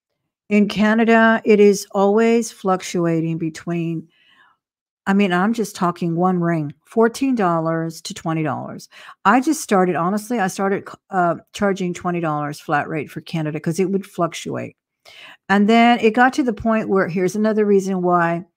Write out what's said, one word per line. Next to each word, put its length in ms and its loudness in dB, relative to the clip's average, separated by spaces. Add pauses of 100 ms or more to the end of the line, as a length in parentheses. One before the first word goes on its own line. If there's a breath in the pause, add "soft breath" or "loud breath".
(500)
In 180 4
Canada, 800 4
it 140 6
is 320 6
always 600 2
fluctuating 880 -2
between 720 -6 (1000 soft breath)
I 60 0
mean, 200 2
I'm 200 0
just 220 -4
talking 400 -2
one 240 0
ring, 340 -2 (120)
fourteen 480 0
dollars 680 -2
to 120 -14
twenty 300 -4
dollars. 440 -8 (380 loud breath)
I 160 4
just 200 -2
started, 340 2
honestly, 440 -4
I 80 0
started, 400 -4 (220)
uh, 280 0 (160)
charging 400 -2
twenty 260 -4
dollars 400 -4
flat 280 -2
rate 220 -6
for 120 -12
Canada 380 -6
'cause 200 -4
it 120 0
would 140 -4
fluctuate. 720 -8 (720 loud breath)
And 180 4
then 320 4
it 120 4
got 220 2
to 100 -2
the 100 -2
point 340 -2
where, 200 2
here's 280 -2
another 300 0
reason 380 2
why 420 0 (120)